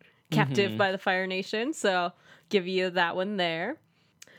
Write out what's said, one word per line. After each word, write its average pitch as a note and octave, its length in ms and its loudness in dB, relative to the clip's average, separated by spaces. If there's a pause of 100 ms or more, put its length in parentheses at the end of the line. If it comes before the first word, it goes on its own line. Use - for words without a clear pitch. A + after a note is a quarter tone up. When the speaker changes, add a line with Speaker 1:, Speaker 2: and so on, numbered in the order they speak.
(320)
Speaker 1:
captive F#3+ 380 2
Speaker 2:
Mm-hmm. G#3+ 80 -4
Speaker 1:
by G3 160 2
the F#3+ 40 -4
Fire F#3 300 0
Nation. G#3+ 460 -4
So F3+ 400 0 (340)
give F#3 200 2
you F#3 240 0
that F3 260 2
one G3+ 180 -2
there. F3 400 -2 (640)